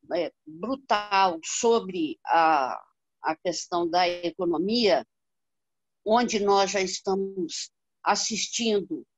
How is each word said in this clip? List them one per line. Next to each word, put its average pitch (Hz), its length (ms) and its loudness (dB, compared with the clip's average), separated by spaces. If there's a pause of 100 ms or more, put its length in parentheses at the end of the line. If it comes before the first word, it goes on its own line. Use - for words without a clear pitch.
(140)
é, 165 200 -2 (120)
brutal 196 1000 0
sobre 185 800 -2
a, 147 520 4 (440)
a 156 160 -2
questão 175 520 -4
da 180 200 2
economia, 175 960 0 (960)
onde 220 380 2
nós 196 300 4
já 196 100 0
estamos 196 920 -4 (320)
assistindo 208 1040 -2 (100)